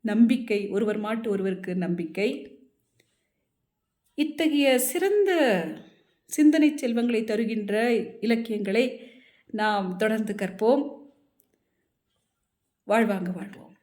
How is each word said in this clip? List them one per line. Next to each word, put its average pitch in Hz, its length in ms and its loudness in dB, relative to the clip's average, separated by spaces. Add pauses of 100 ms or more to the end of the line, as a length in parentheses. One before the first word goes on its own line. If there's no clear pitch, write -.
நம்பிக்கை, 220 680 2
ஒருவர் 208 300 -2
மாட்டு 220 320 -4
ஒருவருக்கு 190 440 -4
நம்பிக்கை. 180 840 -4 (1600)
இத்தகைய 294 640 2
சிறந்த 349 880 2 (640)
சிந்தனை 302 500 4
செல்வங்களை 233 480 0
தருகின்ற 214 680 -2 (280)
இலக்கியங்களை 226 800 -2 (460)
நாம் 208 500 -2
தொடர்ந்து 214 380 -2
கற்போம். 214 720 0 (1800)
வாழ்வாங்கு 196 460 0
வாழ்வோம். - 500 -14